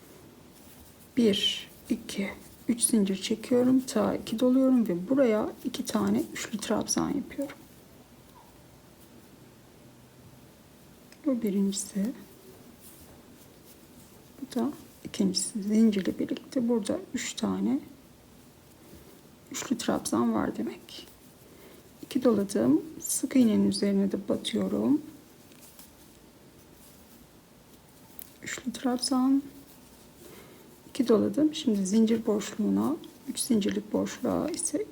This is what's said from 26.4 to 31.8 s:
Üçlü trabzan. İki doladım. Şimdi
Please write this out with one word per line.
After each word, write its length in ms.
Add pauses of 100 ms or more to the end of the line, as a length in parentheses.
Üçlü 300
trabzan. 720 (1500)
İki 180
doladım. 480
Şimdi 300